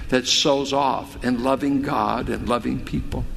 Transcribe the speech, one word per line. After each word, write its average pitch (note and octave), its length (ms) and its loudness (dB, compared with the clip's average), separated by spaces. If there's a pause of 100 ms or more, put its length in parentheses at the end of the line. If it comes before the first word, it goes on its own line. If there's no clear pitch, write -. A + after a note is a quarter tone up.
that B2+ 180 2
sows C#3 440 2
off C3+ 520 0
in B2 200 0
loving C3+ 380 2
God B2 480 0
and A2 180 -4
loving A#2+ 380 -2
people. - 400 -4 (120)